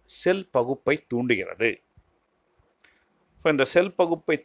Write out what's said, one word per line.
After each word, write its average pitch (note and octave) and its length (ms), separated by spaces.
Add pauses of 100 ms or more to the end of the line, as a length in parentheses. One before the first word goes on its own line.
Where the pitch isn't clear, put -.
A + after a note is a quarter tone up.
(120)
செல் F#3+ 380
பகுப்பை C3 440 (140)
தூண்டுகிறது. A2+ 640 (1600)
இப்ப - 240
இந்த C3+ 120
செல் F3+ 320
பகுப்பை E3 460